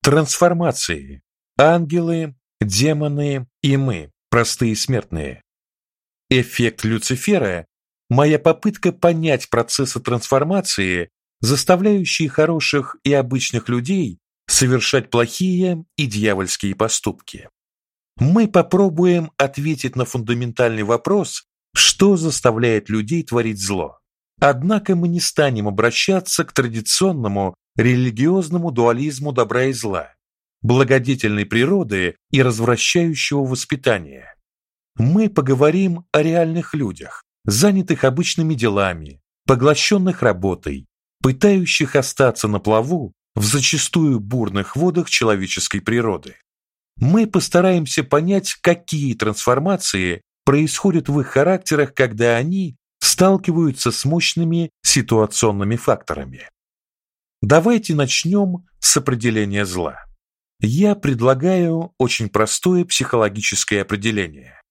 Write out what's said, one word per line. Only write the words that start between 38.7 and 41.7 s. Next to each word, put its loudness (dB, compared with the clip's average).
поглощенных 2
работой, -2
пытающих 2